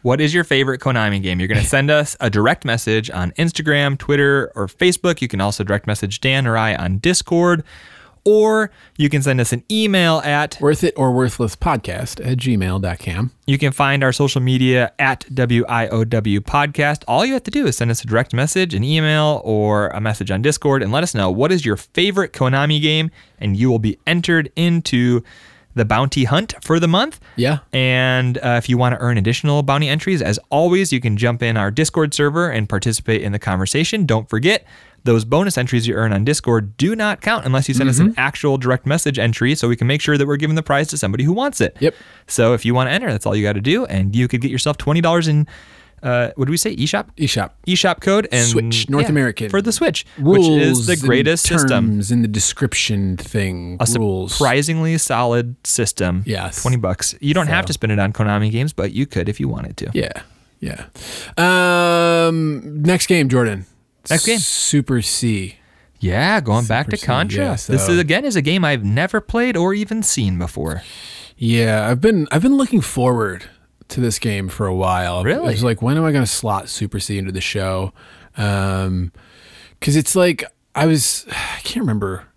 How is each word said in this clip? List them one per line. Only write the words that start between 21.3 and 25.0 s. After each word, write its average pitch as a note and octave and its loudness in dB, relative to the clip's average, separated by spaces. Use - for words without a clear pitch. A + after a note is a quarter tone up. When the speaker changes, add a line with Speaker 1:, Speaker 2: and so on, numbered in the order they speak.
Speaker 1:
what B2 0
is F3 0
your G#2 0
favorite F#3+ -2
Konami C#3+ 0
game, D#3 0
and G2+ 0
you B2+ 2
will A2+ 2
be G#2+ -2
entered E3 0
into B2+ 2